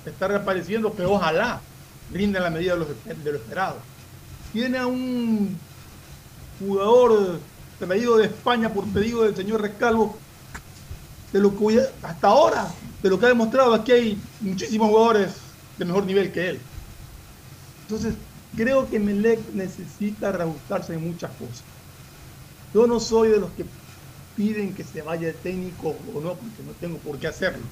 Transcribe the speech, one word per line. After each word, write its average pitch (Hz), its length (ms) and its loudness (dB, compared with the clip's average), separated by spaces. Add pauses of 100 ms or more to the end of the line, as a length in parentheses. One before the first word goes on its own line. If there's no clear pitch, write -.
está 185 240 -6
reapareciendo, 202 680 -2
que 180 80 -4
ojalá 185 580 0 (500)
rinda 190 280 0
en 180 40 0
la 175 60 0
medida 175 240 -2
de 175 60 -2
lo, 160 60 -2
de 147 460 -8
lo 147 60 -4
esperado. 156 400 -6 (760)
Tiene 254 280 -2
a 254 80 -2
un 233 720 -2 (1000)
jugador 196 800 4 (380)
traído 220 400 2
de 214 80 6
España 226 460 0
por 196 140 -2
pedido 220 380 0
del 202 120 2
señor 208 260 -2
Rescalvo, 220 560 0 (1160)
de 196 60 4
lo 202 120 6
que 196 60 -8
voy 220 220 4
a, 269 40 4 (200)
hasta 170 240 0
ahora, 233 440 6 (300)
de 190 80 2
lo 190 100 2
que 233 60 2
ha 247 40 8
demostrado, 240 440 4
aquí 220 180 2
hay 226 280 4 (200)
muchísimos 214 500 0
jugadores 214 440 6 (440)
de 180 80 -4
mejor 185 200 0
nivel 190 260 0
que 175 180 -2
él. 139 100 -6 (1200)
Entonces, 214 300 -4 (420)
creo 254 340 2
que 226 80 -2
Emelec 208 420 2 (140)
necesita 196 800 -6
reajustarse 170 640 -6
en 160 140 -6
muchas 170 240 -8
cosas. - 320 -14 (1120)
Yo 220 120 6
no 240 140 2
soy 226 300 2
de 214 100 6
los 175 120 -4
que - 140 -8 (680)
piden 208 380 -2
que - 100 -12
se - 180 -12
vaya 165 260 -6
el 156 80 -6
técnico 180 600 -8 (180)
o 143 80 -6
no, 175 140 -6
porque 117 300 -16
no 147 140 -14
tengo 170 200 -8
por 147 180 -10
qué 160 100 -8
hacerlo. 180 440 -6